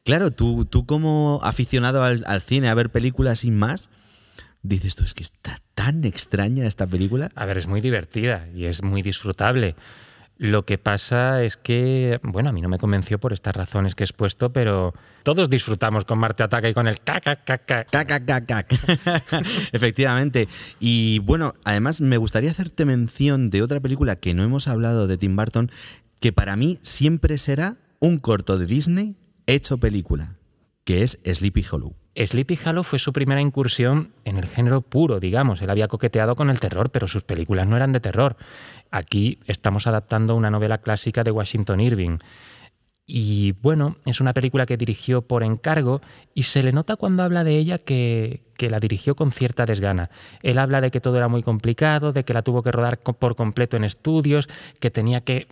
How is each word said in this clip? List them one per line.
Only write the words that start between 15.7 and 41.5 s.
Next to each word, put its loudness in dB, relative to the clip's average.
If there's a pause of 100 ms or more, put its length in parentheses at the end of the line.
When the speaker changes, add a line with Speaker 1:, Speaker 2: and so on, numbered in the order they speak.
Speaker 2:
con -2
Marte 0
Ataca 2
y 0
con 2
el -2
cac, -4
cac, -2
cac, -4
cac. -4
Speaker 1:
Cac, 2
cac, -2
cac, 0
cac. 0
<laughs> -2
Efectivamente. 2 (320)
Y, 2
bueno, 0 (100)
además 0
me 4
gustaría 0
hacerte -2
mención 2
de 2
otra 0
película 0
que -2
no 2
hemos 0
hablado 0
de 0
Tim 0
Burton, 0 (500)
que 2
para 0
mí 0
siempre 0
será -2 (220)
un 4
corto 0
de 0
Disney 0 (280)
hecho 0
película, -2 (540)
que 2
es -2
Sleepy 0
Hollow. -6 (220)
Speaker 2:
Sleepy -2
Hollow 0
fue -2
su -4
primera 0
incursión 0 (140)
en -4
el -4
género 2
puro, 0
digamos. 0
Él -4
había 2
coqueteado 0
con 2
el 2
terror, 0
pero -2
sus -4
películas 0
no 4
eran 2
de 2
terror. 2 (560)
Aquí -2
estamos 0
adaptando 0
una 2
novela 0
clásica -2
de 0
Washington -2